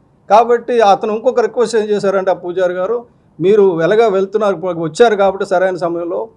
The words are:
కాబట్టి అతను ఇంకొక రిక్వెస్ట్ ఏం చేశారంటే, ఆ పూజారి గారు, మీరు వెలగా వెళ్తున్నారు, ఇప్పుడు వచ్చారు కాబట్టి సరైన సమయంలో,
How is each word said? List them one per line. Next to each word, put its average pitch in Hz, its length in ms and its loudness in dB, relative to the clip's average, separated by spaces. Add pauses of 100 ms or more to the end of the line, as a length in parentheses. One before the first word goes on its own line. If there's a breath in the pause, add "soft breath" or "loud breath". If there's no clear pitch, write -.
(300)
కాబట్టి 233 500 2
అతను 202 320 2
ఇంకొక 233 280 0
రిక్వెస్ట్ 226 360 -2
ఏం 208 60 2
చేశారంటే, 196 480 -2
ఆ 175 40 2
పూజారి 180 400 -4
గారు, 214 300 -4 (360)
మీరు 190 360 4
వెలగా 214 320 2
వెళ్తున్నారు, 196 460 -2
ఇప్పుడు 175 180 -6
వచ్చారు 170 440 0
కాబట్టి 196 300 0
సరైన 185 300 0
సమయంలో, 175 600 -6